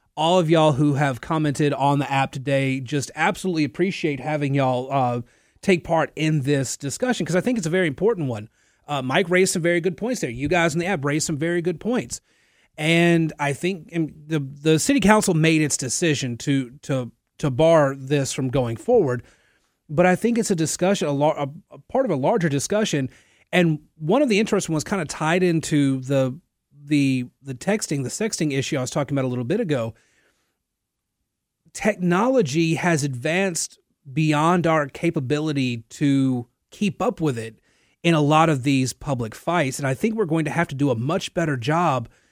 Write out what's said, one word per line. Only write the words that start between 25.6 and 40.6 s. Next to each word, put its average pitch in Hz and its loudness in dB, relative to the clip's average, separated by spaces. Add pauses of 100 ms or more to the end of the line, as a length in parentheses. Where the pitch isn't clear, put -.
the, 135 -2 (480)
the, 139 0 (160)
the 139 -12
texting, 165 -4
the 123 -6
sexting 196 -4
issue 139 -2
I 127 -2
was 123 -4
talking 143 -4
about 135 0
a 131 -2
little 123 -4
bit 160 -2
ago. 139 -2 (1800)
Technology 180 0
has 160 0
advanced 160 -4 (320)
beyond 156 2
our 160 2
capability 143 -2
to 135 0 (240)
keep - -4
up 214 -2
with 147 0
it - -12 (420)
in 170 4
a 156 4
lot 156 6
of 139 0
these 131 2
public 120 -6
fights. 160 -2
And 143 -4
I 131 0
think 220 -2
we're 220 -2
going 156 0
to 143 -4
have 170 0